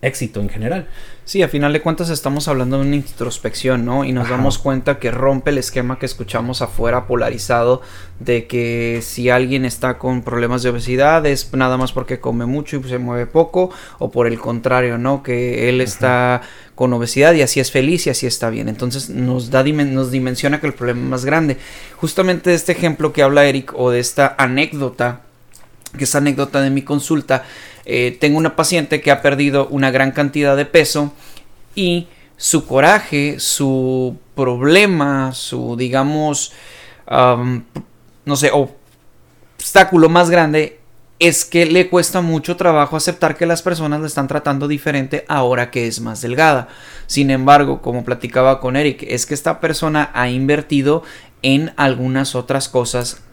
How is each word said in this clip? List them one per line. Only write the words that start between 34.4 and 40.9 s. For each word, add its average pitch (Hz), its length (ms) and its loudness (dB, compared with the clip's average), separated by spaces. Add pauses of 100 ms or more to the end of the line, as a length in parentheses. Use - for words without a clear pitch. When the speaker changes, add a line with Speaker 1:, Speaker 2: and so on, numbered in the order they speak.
Speaker 2:
su, 120 420 -8
digamos, 139 800 -2 (540)
am, 123 580 2 (580)
no 143 140 -2
sé, 139 140 4 (1080)
obstáculo 180 520 6
más 170 200 4
grande 156 500 2 (400)